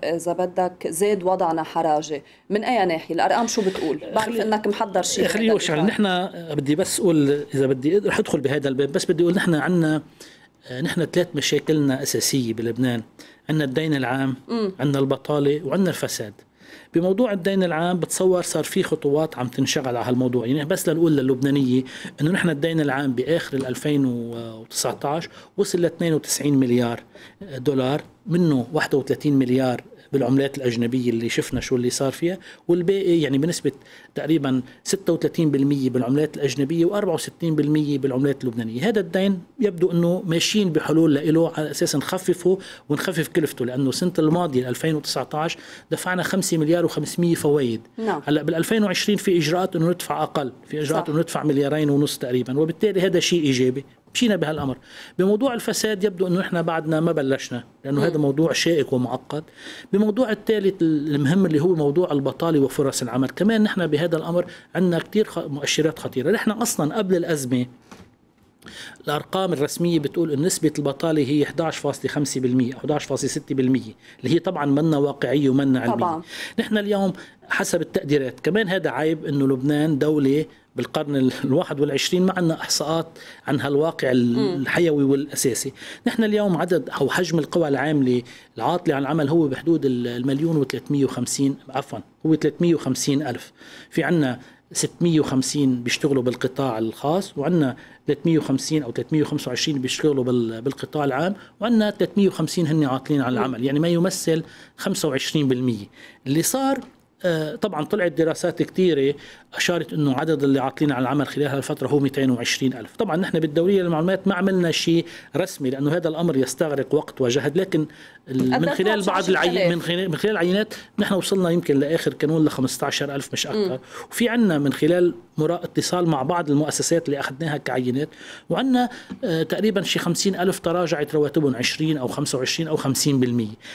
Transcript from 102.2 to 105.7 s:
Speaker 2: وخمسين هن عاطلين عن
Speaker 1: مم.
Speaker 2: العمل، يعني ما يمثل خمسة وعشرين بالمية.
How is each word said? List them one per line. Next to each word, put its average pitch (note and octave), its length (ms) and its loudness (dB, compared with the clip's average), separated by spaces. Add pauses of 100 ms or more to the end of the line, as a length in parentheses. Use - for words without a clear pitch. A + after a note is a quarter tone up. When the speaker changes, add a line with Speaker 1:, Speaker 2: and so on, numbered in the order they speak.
Speaker 2:
وخمسين E3+ 380 -2
هن D#3 180 2
عاطلين C3 360 0
عن B2+ 120 0
Speaker 1:
مم. B2 60 0
Speaker 2:
العمل، B2 260 -2
يعني C#3 160 0
ما E3 80 2
يمثل E3+ 540 0 (340)
خمسة F#3+ 320 -2
وعشرين C#3 400 0
بالمية. B2 380 0 (400)